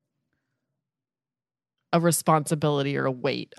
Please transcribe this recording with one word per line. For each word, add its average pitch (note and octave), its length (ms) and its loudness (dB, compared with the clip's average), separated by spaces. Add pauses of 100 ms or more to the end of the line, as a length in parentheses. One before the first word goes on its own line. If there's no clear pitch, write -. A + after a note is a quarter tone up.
(1900)
a E3+ 80 2
responsibility D3+ 960 0
or C3+ 80 -2
a C3+ 60 -2
weight B2 480 -4